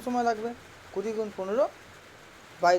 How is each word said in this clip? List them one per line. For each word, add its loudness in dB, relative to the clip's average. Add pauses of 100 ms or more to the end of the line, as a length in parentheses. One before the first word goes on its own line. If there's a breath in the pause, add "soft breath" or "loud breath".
সময় 0
লাগবে, -2 (440)
কুড়ি -4
গুণ -4
পনেরো 0 (960)
বাই 8